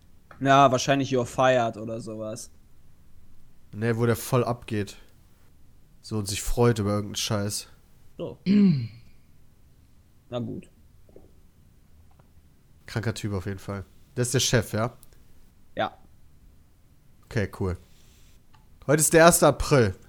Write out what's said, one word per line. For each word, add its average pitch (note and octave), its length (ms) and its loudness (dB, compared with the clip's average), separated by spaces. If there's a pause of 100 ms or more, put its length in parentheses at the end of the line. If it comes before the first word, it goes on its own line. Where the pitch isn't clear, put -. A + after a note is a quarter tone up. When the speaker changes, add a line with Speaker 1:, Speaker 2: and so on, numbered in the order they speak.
(400)
Speaker 1:
Ja, C3+ 300 6
wahrscheinlich C3+ 420 0
You're B2 120 0
Fired B2 540 2
oder A2+ 220 -10
sowas. A2 500 -12 (1200)
Speaker 2:
Ne, A2+ 240 -2
wo A#2 100 0
der A2+ 100 2
voll B2 280 -2
abgeht. A2 520 -6 (1040)
So - 180 -8
und G2 100 -6
sich G2 140 -6
freut A#2+ 360 2
über G2+ 120 -2
irgendeinen G#2 260 -4
Scheiß. G#2 500 -6 (500)
Speaker 1:
So. E3+ 260 -12
<clears throat> - 40 -6 (1800)
Na B2 80 -8
gut. A2 300 -10 (2250)
Speaker 2:
Kranker A2 280 -6
Typ G#2 180 -8
auf F#2+ 140 -6
jeden G2 120 -8
Fall. G2 260 -10 (320)
Der B2 60 -2
ist A#2+ 120 -2
der B2+ 60 2
Chef, - 320 0
ja? A2+ 240 -4 (800)
Speaker 1:
Ja. - 200 -4 (1300)
Speaker 2:
Okay, - 260 -4 (100)
cool. F#2 160 -4 (1080)
Heute D3+ 140 2
ist D3 120 0
der E3 80 8
erste E3+ 280 8
April. B2+ 460 2 (140)